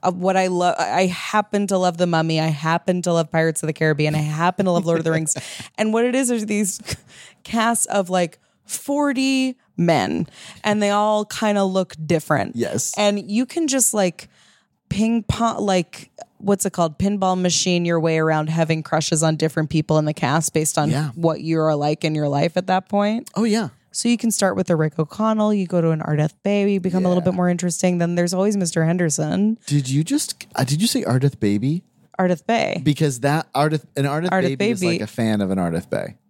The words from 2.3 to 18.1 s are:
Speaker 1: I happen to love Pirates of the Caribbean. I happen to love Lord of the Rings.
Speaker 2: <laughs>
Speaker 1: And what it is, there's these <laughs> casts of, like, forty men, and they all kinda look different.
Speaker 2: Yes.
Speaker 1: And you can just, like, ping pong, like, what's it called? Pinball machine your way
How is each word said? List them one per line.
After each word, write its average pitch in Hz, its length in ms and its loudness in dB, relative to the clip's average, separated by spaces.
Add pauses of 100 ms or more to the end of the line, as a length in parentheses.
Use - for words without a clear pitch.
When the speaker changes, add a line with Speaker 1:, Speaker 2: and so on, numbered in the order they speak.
Speaker 1:
I 156 80 0
happen 160 540 0
to 175 100 0
love 165 180 0
Pirates 160 320 0
of 156 60 -4
the 156 40 -4
Caribbean. 151 420 0
I 156 40 0
happen 160 480 0
to 180 60 2
love 170 140 2
Lord 165 120 2
of 160 60 -2
the 160 80 0
Rings. 160 240 -2 (320)
Speaker 2:
<laughs> - 100 -14
Speaker 1:
And 220 140 0
what 233 120 2
it 247 100 0
is, 262 140 2
there's 226 180 -2
these 208 340 -2 (320)
<laughs> - 320 -20
casts 226 420 0
of, 190 240 -2
like, 180 280 0 (260)
forty 269 920 0 (200)
men, 151 500 2 (360)
and 208 200 0
they 202 80 2
all 214 340 2
kinda 208 400 0
look 185 300 -2 (120)
different. 147 500 0
Speaker 2:
Yes. - 400 -2
Speaker 1:
And 202 340 0
you 226 160 0
can 330 220 -4
just, 262 260 0
like, 190 340 0 (600)
ping 220 360 0
pong, - 400 -2
like, 185 460 -2 (280)
what's 196 280 0
it 185 60 -2
called? 165 260 -2
Pinball 190 420 0
machine 175 440 2
your 170 160 2
way 160 180 2